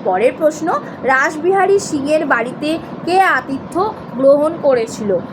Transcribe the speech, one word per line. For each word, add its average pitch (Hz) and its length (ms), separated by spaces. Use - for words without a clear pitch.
পরের 220 340
প্রশ্ন, 311 340
রাসবিহারী 330 760
সিংয়ের 302 460
বাড়িতে 262 520
কে 370 160
আতিথ্য 320 720
গ্রহণ 285 460
করেছিল? 226 560